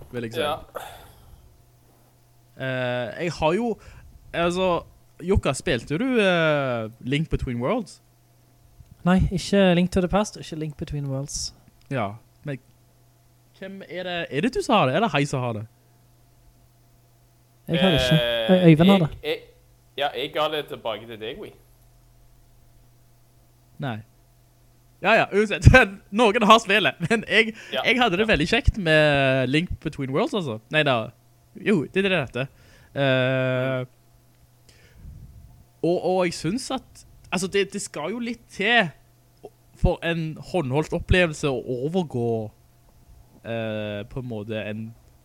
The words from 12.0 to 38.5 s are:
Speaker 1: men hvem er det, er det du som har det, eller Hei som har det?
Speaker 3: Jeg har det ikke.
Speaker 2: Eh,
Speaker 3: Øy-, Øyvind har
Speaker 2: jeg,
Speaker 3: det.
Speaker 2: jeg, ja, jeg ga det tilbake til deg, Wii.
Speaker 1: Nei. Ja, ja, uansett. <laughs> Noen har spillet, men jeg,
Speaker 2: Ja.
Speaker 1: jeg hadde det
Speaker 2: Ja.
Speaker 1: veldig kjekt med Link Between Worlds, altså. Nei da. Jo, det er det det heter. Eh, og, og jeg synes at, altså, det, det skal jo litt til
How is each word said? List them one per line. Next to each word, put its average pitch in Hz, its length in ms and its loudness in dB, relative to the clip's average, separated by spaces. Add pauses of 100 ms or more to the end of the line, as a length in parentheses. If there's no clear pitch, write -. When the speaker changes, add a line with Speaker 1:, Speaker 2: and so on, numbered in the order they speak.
Speaker 1:
men 143 140 -8 (1000)
hvem 196 300 -14
er 180 140 -10
det, 180 280 -6
er 135 100 -2
det 247 120 0
du 415 80 -2
som 254 140 2
har 160 120 6
det, 131 80 0
eller 208 140 2
Hei 143 160 0
som 135 160 -4
har 123 120 -4
det? 107 120 -10 (2000)
Speaker 3:
Jeg 175 140 0
har 190 100 6
det 139 100 4
ikke. 127 200 4
Speaker 2:
Eh, 117 300 0
Speaker 3:
Øy-, 185 200 6
Øyvind 170 180 6
har 196 80 8
Speaker 2:
jeg, 160 120 0
Speaker 3:
det. - 140 -14
Speaker 2:
jeg, 156 140 -4 (600)
ja, 143 180 0
jeg 143 180 -6
ga 156 160 0
det 147 180 -4
tilbake 113 400 -8
til 113 120 -14
deg, 120 200 -10
Wii. 147 140 -16 (2250)
Speaker 1:
Nei. 127 180 -6 (1040)
Ja, 196 120 4
ja, 175 200 4
uansett. 202 320 0 (260)
<laughs> - 200 -20
Noen 220 340 2
har 220 140 10
spillet, 185 400 0 (100)
men 226 180 0
jeg, 220 280 2 (180)
Speaker 2:
Ja. 131 120 -2
Speaker 1:
jeg 247 160 2
hadde 190 160 2
det 220 100 0
Speaker 2:
Ja. 214 60 2
Speaker 1:
veldig 156 140 2
kjekt - 300 0
med 143 720 4
Link 156 200 0 (100)
Between 139 340 -8
Worlds, 226 200 -2
altså. 139 260 -4 (100)
Nei 151 140 2
da. 123 260 0 (460)
Jo, 185 300 0
det 196 200 -2
er 196 40 -2
det - 20 -2
det 175 80 0
heter. 127 280 -6 (440)
Eh, 131 920 0 (1900)
og, 170 260 0
og 185 200 0
jeg - 80 -2
synes 202 380 -6
at, - 340 -10 (260)
altså, 180 160 -2
det, 196 260 -2
det 202 80 -8
skal 160 300 -8
jo 240 80 -8
litt 233 300 -8
til 208 400 2 (840)